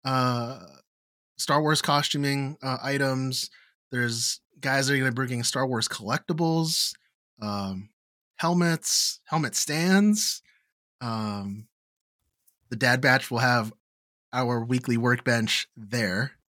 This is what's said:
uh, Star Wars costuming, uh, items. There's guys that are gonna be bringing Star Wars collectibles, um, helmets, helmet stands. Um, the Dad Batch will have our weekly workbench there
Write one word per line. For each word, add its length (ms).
uh, 540
Star 240
Wars 200
costuming, 800
uh, 200
items. 680
There's 480
guys 260
that 80
are 40
gonna 120
be 40
bringing 300
Star 220
Wars 220
collectibles, 1040
um, 480
helmets, 880
helmet 320
stands. 880
Um, 680
the 80
Dad 240
Batch 300
will 80
have 340
our 320
weekly 340
workbench 800
there 560